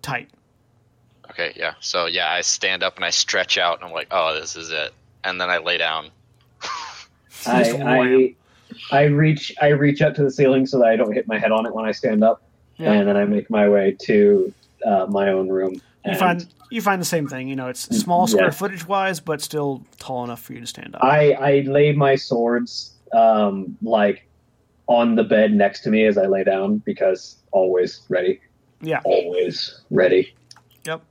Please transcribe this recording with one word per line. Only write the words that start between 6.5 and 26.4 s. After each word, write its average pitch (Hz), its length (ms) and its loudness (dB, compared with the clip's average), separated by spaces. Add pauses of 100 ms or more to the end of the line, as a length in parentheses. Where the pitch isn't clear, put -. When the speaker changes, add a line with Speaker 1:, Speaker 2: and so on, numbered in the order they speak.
Speaker 3:
I, 120 180 2
Speaker 1:
Just 117 140 0
wham. 135 100 -4
Speaker 3:
I, 127 480 4 (560)
I 143 140 4
reach, 151 560 2
I 147 80 4
reach 147 320 2
up 151 140 2
to 147 80 0
the 135 80 2
ceiling 135 340 4
so 131 140 -2
that 117 80 6
I 113 100 4
don't 110 160 0
hit 123 140 -4
my 110 120 -4
head 107 120 0
on 113 140 2
it 113 80 -6
when 110 120 -6
I 107 80 -2
stand 107 300 0
up, 113 180 4 (360)
Speaker 1:
Yeah. 160 160 0
Speaker 3:
and 202 140 2
then 202 100 2
I - 80 2
make 104 240 -2
my 104 200 2
way 98 320 2
to, 101 520 4 (320)
uh, 95 240 0
my 98 200 0
own 95 200 -2
room. 95 240 -2
Speaker 1:
You - 80 -14 (220)
Speaker 3:
And 196 160 -4
Speaker 1:
find, 175 340 -2 (160)
you 226 120 -6
find 185 200 -2
the 160 40 -4
same 156 220 -4
thing. 131 200 -10
You 135 80 -10
know, 131 140 -8
it's - 120 -12 (160)
small 180 300 0
square 196 180 2
Speaker 3:
Yeah. 165 60 0
Speaker 1:
footage 185 360 -8
wise, 190 340 -2
but 151 200 -6
still 143 440 -6 (140)
tall 123 260 -10
enough 120 160 -12
for - 120 -18
you 120 60 -16
to 117 80 -14
stand - 280 -16
up. - 80 -4
Speaker 3:
I, 147 300 4
I 143 280 2
lay 143 320 2
my 139 220 4
swords, 120 800 -4 (200)
um, 107 680 2
like, 104 460 0 (600)
on 120 280 2
the 127 80 2
bed 107 300 2
next 101 280 0
to - 80 -6
me 110 160 2
as 101 120 4
I 95 80 2
lay 95 180 0